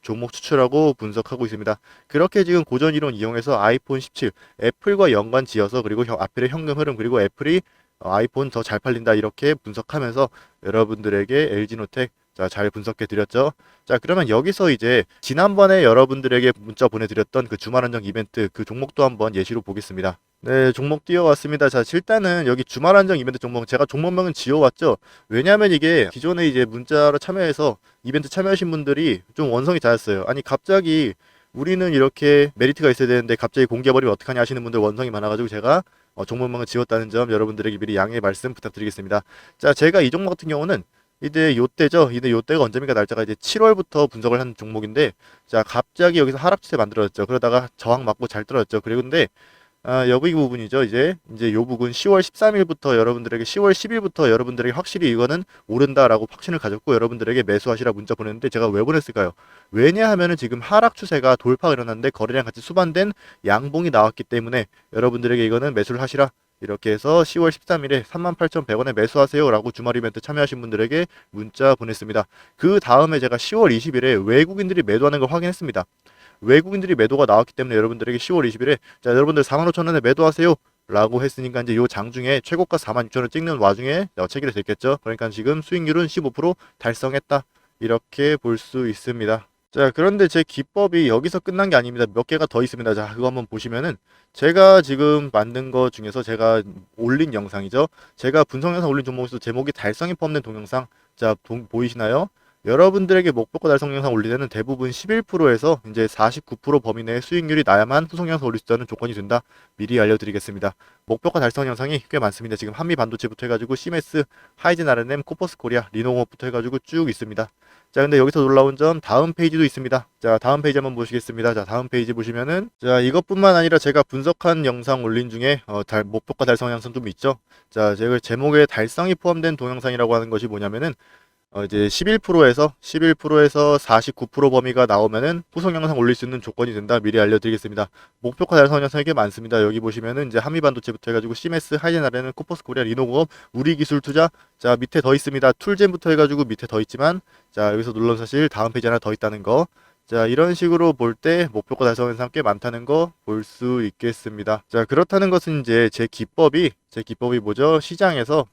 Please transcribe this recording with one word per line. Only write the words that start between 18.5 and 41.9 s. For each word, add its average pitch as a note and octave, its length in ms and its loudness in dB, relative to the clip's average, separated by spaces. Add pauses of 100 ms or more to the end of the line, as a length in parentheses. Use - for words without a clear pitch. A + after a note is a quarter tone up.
그 G#2+ 140 -10
종목도 C3+ 400 -2
한번 A2 300 -2
예시로 G2+ 260 -4
보겠습니다. F#2+ 560 -8 (280)
네, C3 280 2
종목 C#3+ 320 -4
띄워왔습니다. D3 640 2
자, B2+ 140 0 (100)
일단은 F3+ 540 0
여기 B2+ 180 0
주말 E3+ 320 4
한정 F#3+ 200 4
이벤트 B2+ 220 -6
종목, A#2+ 260 -6
제가 C3 200 0
종목명은 F3 480 -2
지워왔죠. C#3 640 2 (320)
왜냐하면 F#3+ 420 4
이게 D3+ 400 2
기존에 E3+ 340 -2
이제 B2+ 200 2
문자로 C#3+ 520 2
참여해서 D3+ 600 -2 (260)
이벤트 C#3 240 -4
참여하신 F#3+ 420 -2
분들이 C#3+ 520 0 (140)
좀 C#3 180 -2
원성이 C#3+ 260 0
잦았어요. A2 480 0
"아니, C3+ 140 -4
갑자기 D#3 720 0 (400)
우리는 F3+ 400 -2
이렇게 C#3+ 640 4
메리트가 C#3 340 2
있어야 B2+ 180 2
되는데 A#2 300 2
갑자기 B2+ 280 2
공개해버리면 B2+ 460 2
어떡하냐?" B2 300 -2
하시는 B2 200 -2
분들 A#2 200 -2
원성이 A2 300 -2
많아가지고 G#2+ 360 -4
제가, A2 340 0 (340)
어, A2+ 100 -8
종목명을 A#2+ 400 -6
지웠다는 A2+ 440 -2
점 A#2 220 0
여러분들에게 G#2+ 460 -2
미리 G#2 180 -6
양해 G#2+ 240 -2
말씀 G2 340 -4
부탁드리겠습니다. G#2 680 -8 (340)
자, C#3+ 160 2
제가 E3 280 4
이 B2+ 100 2
종목 F#3 200 -2
같은 D#3+ 180 -10
경우는 D3+ 340 -4 (400)
이때 D3+ 320 2
요때죠. C#3 560 2